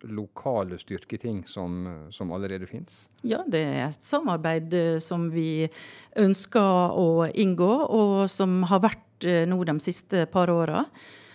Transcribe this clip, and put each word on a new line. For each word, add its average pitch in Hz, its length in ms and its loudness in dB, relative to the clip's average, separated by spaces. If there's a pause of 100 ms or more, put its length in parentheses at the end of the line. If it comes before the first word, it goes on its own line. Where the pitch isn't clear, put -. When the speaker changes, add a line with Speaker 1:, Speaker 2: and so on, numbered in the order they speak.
Speaker 1:
lokale 104 800 -6
styrketing 104 640 -8
som, 90 640 -8
som 90 240 -8
allerede 95 320 -8
finnes? - 380 -16 (180)
Speaker 2:
Ja, 233 240 -4
det 175 160 -2
er 139 240 -2
et 151 160 -8
samarbeid, 165 720 -2
eh, 165 240 0
som 170 320 -4
vi 160 380 -2 (500)
ønsker 190 800 4
å 165 320 4
inngå, 180 400 2 (160)
og 202 420 4
som 185 360 0
har 180 180 4
vært, - 440 -2
eh, 170 200 4
nå 180 180 0
de 156 160 0
siste 175 520 -2
par 180 180 4
åra. 170 380 0 (480)